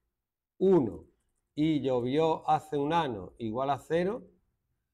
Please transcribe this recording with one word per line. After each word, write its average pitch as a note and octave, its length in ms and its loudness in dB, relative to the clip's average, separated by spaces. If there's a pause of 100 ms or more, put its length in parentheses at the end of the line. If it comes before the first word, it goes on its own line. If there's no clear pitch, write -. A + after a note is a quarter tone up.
(580)
uno D3+ 480 2 (480)
y D3+ 260 0
llovió C3+ 680 0
hace D3+ 300 -2
un C#3+ 140 0
año B2+ 460 -4
igual A#2+ 320 -4
a C3+ 80 -2
cero", F3+ 440 -4 (720)